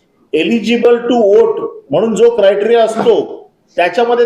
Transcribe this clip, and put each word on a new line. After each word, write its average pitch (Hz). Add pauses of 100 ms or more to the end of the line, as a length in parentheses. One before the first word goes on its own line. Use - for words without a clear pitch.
(320)
eligible 226
to 240
vote 220 (300)
म्हणून 202
जो 202
क्रायटेरिया 208
असतो, 214 (640)
त्याच्यामध्ये 240